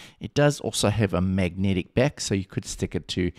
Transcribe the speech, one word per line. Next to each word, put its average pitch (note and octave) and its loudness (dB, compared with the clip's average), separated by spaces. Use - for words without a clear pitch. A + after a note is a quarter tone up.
It - -10
does D3 4
also - 0
have G#2 2
a F2+ 2
magnetic F#2 0
back, C3 2
so - -2
you G2 0
could - -8
stick - -6
it E2+ -6
to F2 0